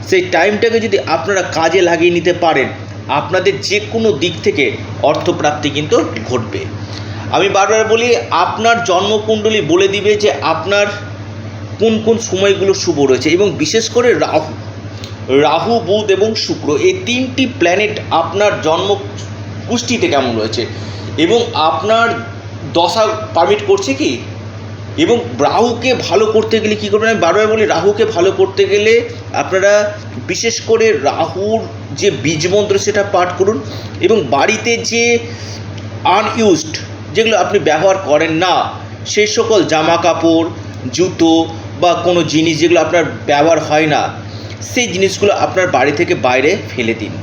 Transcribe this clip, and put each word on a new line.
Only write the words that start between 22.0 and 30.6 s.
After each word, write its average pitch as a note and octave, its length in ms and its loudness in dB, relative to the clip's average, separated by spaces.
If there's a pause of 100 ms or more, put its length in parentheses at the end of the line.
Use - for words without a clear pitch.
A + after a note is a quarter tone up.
দশা E3+ 300 2 (280)
পারমিট G3+ 340 2
করছে G3 280 0
কি। - 160 -2 (840)
এবং F#3 200 4 (240)
রাহুকে A#3+ 540 2
ভালো - 320 0
করতে G#4+ 340 2
গেলে G#3+ 160 0
কী G#3 120 -6
করবেন, G#3 240 0
আমি E3+ 140 0
বারবার G#3 260 2
বলি, A3 140 2
রাহুকে G3 380 2
ভালো F3+ 280 0
করতে F#3+ 340 0
গেলে G#3 260 2 (400)
আপনারা F#3 400 2 (560)
বিশেষ A3+ 320 -2